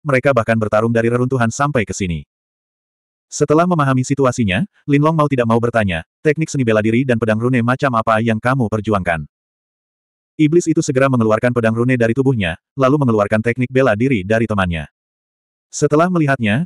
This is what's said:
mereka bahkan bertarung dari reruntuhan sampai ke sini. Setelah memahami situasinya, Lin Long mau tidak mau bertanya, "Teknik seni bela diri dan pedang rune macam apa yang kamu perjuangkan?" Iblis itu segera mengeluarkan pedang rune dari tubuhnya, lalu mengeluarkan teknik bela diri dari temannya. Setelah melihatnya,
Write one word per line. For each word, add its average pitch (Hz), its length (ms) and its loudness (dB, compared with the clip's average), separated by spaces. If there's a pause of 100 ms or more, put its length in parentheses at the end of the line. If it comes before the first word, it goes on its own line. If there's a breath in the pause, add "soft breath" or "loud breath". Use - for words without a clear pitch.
mereka 139 320 0
bahkan 117 240 0
bertarung 110 400 0
dari 117 160 2
reruntuhan 123 400 0
sampai 139 320 -2
ke 95 80 -8
sini. 85 320 -6 (1040)
Setelah 156 400 2
memahami 135 400 0
situasinya, 123 560 0 (240)
Lin 143 160 2
Long 160 80 2
mau 151 160 2
tidak 123 160 0
mau 113 160 2
bertanya, 107 400 0 (240)
"Teknik 156 240 0
seni 135 160 -4
bela 110 160 2
diri 113 240 0
dan 120 160 0
pedang 110 160 0
rune 120 240 0
macam 127 320 0
apa 113 320 0
yang 110 160 0
kamu 123 320 0
perjuangkan?" 92 560 -2 (1120)
Iblis 156 240 2
itu 160 160 0
segera 135 320 0
mengeluarkan 113 400 2
pedang 110 240 0
rune 120 240 0
dari 117 160 2
tubuhnya, 117 400 0 (160)
lalu 139 320 2
mengeluarkan 110 400 0
teknik 120 240 -2
bela 131 240 2
diri 110 320 0
dari 110 240 0
temannya. 90 400 -2 (800)
Setelah 151 400 0
melihatnya, 139 580 0